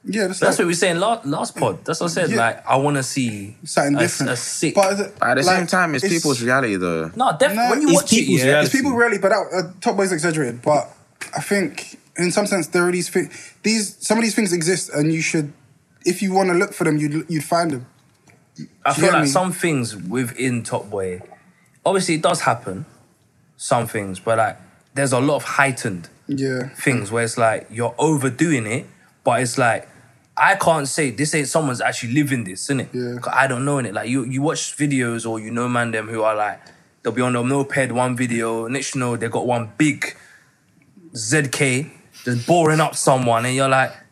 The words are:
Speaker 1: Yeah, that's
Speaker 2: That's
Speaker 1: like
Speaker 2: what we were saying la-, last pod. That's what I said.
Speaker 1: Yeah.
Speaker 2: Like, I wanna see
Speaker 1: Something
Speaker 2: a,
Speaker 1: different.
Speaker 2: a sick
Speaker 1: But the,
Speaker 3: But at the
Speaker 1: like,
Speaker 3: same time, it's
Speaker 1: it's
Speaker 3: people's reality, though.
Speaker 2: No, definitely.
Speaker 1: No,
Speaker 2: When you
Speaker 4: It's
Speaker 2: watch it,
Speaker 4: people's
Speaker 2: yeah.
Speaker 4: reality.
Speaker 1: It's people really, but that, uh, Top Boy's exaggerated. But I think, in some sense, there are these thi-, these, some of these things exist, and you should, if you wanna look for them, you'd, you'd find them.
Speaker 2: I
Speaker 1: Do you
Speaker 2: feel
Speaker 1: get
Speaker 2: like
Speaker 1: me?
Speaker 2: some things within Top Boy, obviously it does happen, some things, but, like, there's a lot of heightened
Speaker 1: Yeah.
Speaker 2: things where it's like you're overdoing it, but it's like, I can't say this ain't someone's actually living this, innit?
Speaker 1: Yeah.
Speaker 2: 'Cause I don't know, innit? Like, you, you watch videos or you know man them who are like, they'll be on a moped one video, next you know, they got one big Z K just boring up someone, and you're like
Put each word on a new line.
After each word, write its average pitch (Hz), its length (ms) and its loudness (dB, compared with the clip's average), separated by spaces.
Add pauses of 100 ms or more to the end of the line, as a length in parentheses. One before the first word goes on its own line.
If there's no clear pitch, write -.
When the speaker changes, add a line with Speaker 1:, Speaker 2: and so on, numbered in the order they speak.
Speaker 1:
Yeah, 190 220 -2
that's 185 140 -6
Speaker 2:
That's - 20 2 (120)
Speaker 1:
like - 40 -2
Speaker 2:
what 202 80 2
we 170 60 2
were - 20 0
saying 170 240 2
la-, 226 260 0
last 143 300 -4
pod. 127 300 -2
That's 156 160 -4
what 170 100 -2
I - 20 -8
said. 131 180 0
Speaker 1:
Yeah. - 60 0
Speaker 2:
Like, 117 300 0
I 123 80 4
wanna 139 300 2
see 110 580 -6
Speaker 1:
Something 143 320 2
Speaker 2:
a, 139 60 0
Speaker 1:
different. 120 320 0
Speaker 2:
a 123 40 -2
sick - 380 -4
Speaker 1:
But 196 220 4
the, 202 240 -6
Speaker 3:
But - 80 2
at 123 80 2
the 139 80 2
Speaker 1:
like, 185 140 6
Speaker 3:
same 175 100 0
time, 175 260 2
it's 131 80 -2
Speaker 1:
it's 190 100 0
Speaker 3:
people's 147 300 0
reality, 123 320 2
though. 85 400 -2
Speaker 2:
No, 240 240 2
definitely. 240 240 2
Speaker 1:
No, 247 80 2
Speaker 2:
When 262 120 2
you 302 80 4
Speaker 4:
It's 170 120 8
Speaker 2:
watch - 100 2
it, 220 40 8
Speaker 4:
people's 175 240 4
Speaker 2:
yeah. 127 60 2
Speaker 4:
reality. 147 200 4
Speaker 1:
It's 135 80 0
people 277 200 2
really, 233 240 2
but 190 100 2
that, 208 180 2 (100)
uh, 180 240 -4
Top 214 160 0
Boy's 190 140 0
exaggerated. 156 520 -2
But 143 280 2 (460)
I 156 40 -4
think, - 560 -4 (200)
in 175 160 0
some 202 160 0
sense, 180 180 0
there 175 220 2
are - 20 2
these 180 180 -2
thi-, 180 200 -2 (340)
these, 214 420 -2
some 220 140 2
of 226 60 2
these 214 100 0
things 202 180 2
exist, 170 400 0
and 151 200 2
you 160 100 0
should, 151 300 -2 (520)
if 175 180 0
you 190 100 0
wanna 185 220 4
look 170 200 0
for - 80 -4
them, 156 160 2
you'd, 151 320 -2
you'd 156 140 -2
find 170 260 0
them. 123 160 -6 (720)
Speaker 2:
I - 0 -
Speaker 1:
Do - 80 -14
you - 20 -20 (260)
Speaker 2:
feel 156 100 2
Speaker 1:
get 180 100 6
Speaker 2:
like 151 80 4
Speaker 1:
me? 143 60 2
Speaker 2:
some 180 240 2
things 127 440 -2
within 120 680 -4
Top 104 260 -6
Boy, 92 320 -6 (640)
obviously 185 300 2
it 160 60 -2
does - 180 2
happen, 113 440 -2 (720)
some 117 300 0
things, 98 320 -6
but, 113 180 0
like, 110 220 0 (360)
there's 135 180 0
a 123 80 2
lot 143 160 2
of 120 80 -6
heightened 117 640 -2 (180)
Speaker 1:
Yeah. 135 440 -4
Speaker 2:
things 120 400 -2
where 117 140 0
it's 113 140 -4
like 113 320 2
you're 113 280 -4
overdoing 135 680 2
it, 120 200 -4 (380)
but 120 160 2
it's 123 160 -2
like, 117 320 2 (480)
I 185 200 4
can't 160 300 2
say 139 240 -2
this 143 240 -4
ain't 143 140 0
someone's 135 320 0
actually 120 320 -4
living 131 320 0
this, 92 240 -10
innit? 135 240 -2
Speaker 1:
Yeah. 123 260 -6
Speaker 2:
'Cause - 160 -6
I 135 120 4
don't 127 180 -2
know, 143 120 0
innit? 107 180 -4
Like, 107 160 -6
you, 131 140 0
you 131 180 -4
watch - 340 -2
videos 123 500 0
or 110 140 -4
you 110 100 -10
know 120 160 -2
man 120 260 0
them 110 160 -4
who 113 140 -2
are 110 140 2
like, 104 240 -4 (420)
they'll 117 120 -2
be 123 80 0
on 123 140 2
a 120 60 0
moped 135 480 0
one 123 280 0
video, 113 500 -2
next 135 260 -6
you 135 60 -2
know, 120 160 -2
they 110 120 -4
got 113 180 -2
one 117 320 -2
big - 360 0 (1000)
Z 135 320 0
K 135 420 -2 (340)
just 120 220 -2
boring 156 340 4
up 147 140 0
someone, 123 520 2
and 127 80 0
you're 135 140 2
like 131 240 2 (200)